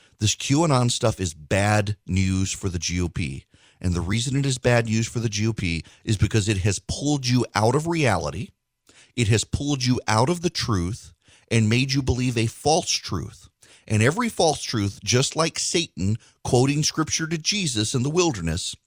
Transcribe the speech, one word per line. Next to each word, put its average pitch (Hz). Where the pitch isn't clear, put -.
This -
QAnon 139
stuff 110
is 85
bad 101
news 95
for -
the 87
G 87
O 87
P. 69
And 90
the 85
reason 117
it 139
is 131
bad 120
news 110
for -
the 117
G 107
O 113
P 82
is 113
because 101
it 104
has 92
pulled 139
you 123
out 110
of 151
reality. 98
It 120
has 110
pulled 143
you 123
out 113
of 175
the 175
truth 95
and 110
made 127
you 139
believe 127
a 113
false 156
truth. -
And 107
every 185
false 165
truth, 101
just 117
like 156
Satan 113
quoting 135
scripture -
to 165
Jesus 147
in 123
the 143
wilderness, 113